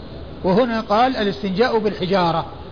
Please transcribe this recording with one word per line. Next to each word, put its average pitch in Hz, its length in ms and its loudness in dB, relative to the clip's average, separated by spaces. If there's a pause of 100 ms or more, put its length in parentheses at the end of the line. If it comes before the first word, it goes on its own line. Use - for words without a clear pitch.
(440)
وهنا 226 360 2
قال 240 360 2
الاستنجاء 208 640 0
بالحجارة، 180 680 0 (260)